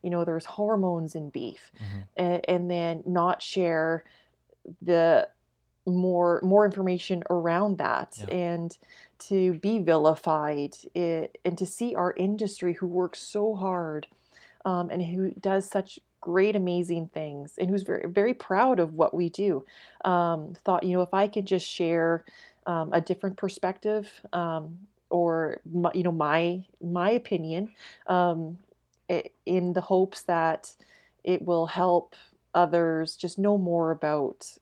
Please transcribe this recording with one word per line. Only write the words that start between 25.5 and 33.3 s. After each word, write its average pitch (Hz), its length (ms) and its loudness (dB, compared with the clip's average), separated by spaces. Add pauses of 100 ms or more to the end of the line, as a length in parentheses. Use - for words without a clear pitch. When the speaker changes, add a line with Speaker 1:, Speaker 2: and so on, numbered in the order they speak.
Speaker 1:
my, 175 220 2
you 180 100 0
know, 175 80 2
my, 165 520 0 (160)
my 175 300 0
opinion, 196 600 -2 (340)
um, 175 500 0 (540)
i-, 170 140 0 (220)
in 180 260 0
the 185 80 0
hopes 190 420 2
that 165 500 0 (520)
it 180 180 0
will 170 240 0
help 175 480 0 (400)
others 165 600 2
just 175 220 -8